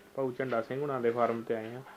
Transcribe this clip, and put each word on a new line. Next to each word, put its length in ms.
ਭਾਊ 160
ਝੰਡਾ 300
ਸਿੰਘ 200
ਹੁਣਾਂ 200
ਦੇ 100
ਫਾਰਮ 300
'ਤੇ 140
ਆਏ 200
ਹਾਂ। 60